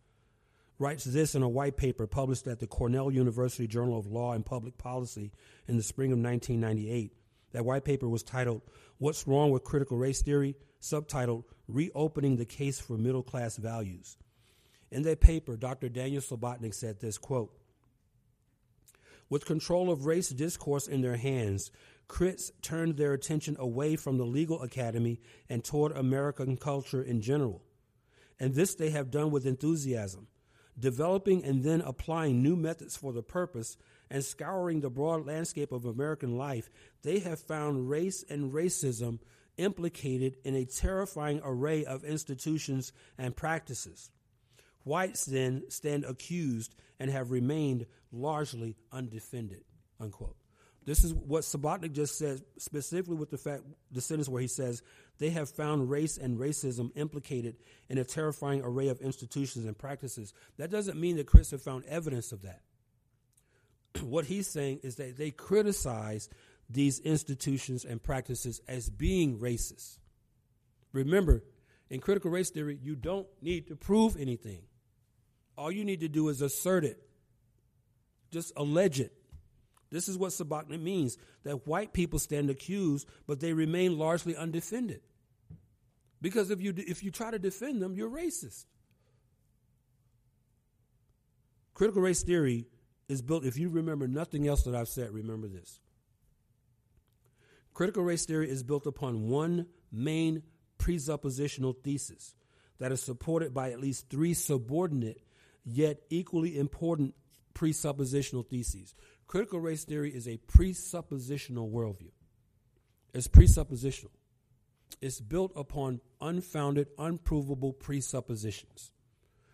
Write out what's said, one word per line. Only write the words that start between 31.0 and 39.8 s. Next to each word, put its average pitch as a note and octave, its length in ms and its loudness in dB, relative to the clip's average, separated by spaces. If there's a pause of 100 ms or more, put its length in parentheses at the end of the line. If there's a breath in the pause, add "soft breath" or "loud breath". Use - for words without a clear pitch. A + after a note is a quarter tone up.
and C3+ 200 2
then D#3+ 180 4
applying C#3+ 600 0
new D3+ 140 6
methods E3 400 -2
for C#3 160 -8
the A#2 100 -4
purpose C#3+ 540 -6 (340 soft breath)
and C3+ 140 -2
scouring E3+ 560 -2
the C#3 100 -2
broad D3+ 360 0
landscape D3+ 480 -4
of B2 100 -4
American B2+ 540 -2
life, C3 320 -6 (320 loud breath)
they F3 180 0
have E3+ 220 -4
found D3 480 -2
race E3+ 400 -2
and C#3+ 240 -2
racism B2 680 0 (380 soft breath)
implicated D3+ 880 -2